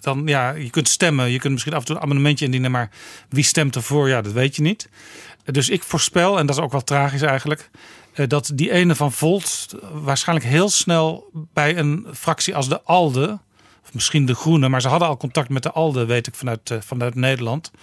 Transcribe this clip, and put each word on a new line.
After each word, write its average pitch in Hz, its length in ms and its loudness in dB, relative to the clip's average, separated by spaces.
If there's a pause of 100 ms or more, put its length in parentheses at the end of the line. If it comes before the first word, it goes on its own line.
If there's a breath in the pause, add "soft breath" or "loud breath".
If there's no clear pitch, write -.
Dan, 139 240 -4
ja, 135 240 0
je 143 200 -8
kunt 147 180 -2
stemmen, 139 420 2
je 127 100 0
kunt 139 140 0
misschien 143 200 -4
af 151 60 -2
en 123 60 -8
toe 156 100 -4
een - 60 -8
amendementje 143 440 2
indienen, 127 260 0
maar 120 180 -2 (400 loud breath)
wie 135 140 0
stemt 143 320 0
ervoor, 135 340 0
ja, 123 120 2
dat 104 100 -6
weet 131 240 0
je 151 60 -2
niet. 175 280 -2 (540 loud breath)
Dus 135 260 0
ik 185 140 -2
voorspel, 180 560 0
en 143 60 2
dat 139 120 0
is 160 40 -2
ook 139 100 -4
wel 135 120 -2
tragisch 139 380 0
eigenlijk, 147 480 -2 (440 loud breath)
eh, 139 140 -2
dat 143 260 0
die 156 180 0
ene 175 240 4
van 143 160 0
Volt - 640 -2 (160)
waarschijnlijk 151 560 -2
heel 170 220 4
snel 165 640 0
bij 156 440 0
een 156 360 -2
fractie - 420 -2
als 131 140 -2
de 147 120 -2
alde, 170 580 2 (440 soft breath)
of - 100 -20
misschien 139 320 2
de 127 100 2
Groenen, 151 360 4
maar 131 100 2
ze 127 60 0
hadden 165 200 2
al 143 100 -2
contact 131 320 -4
met 131 140 -2
de - 80 -4
alde, 147 340 0
weet 117 220 0
ik, - 80 -12
vanuit, 117 360 -6
eh, 113 100 -4
vanuit 123 340 -6
Nederland. 127 560 -2 (120)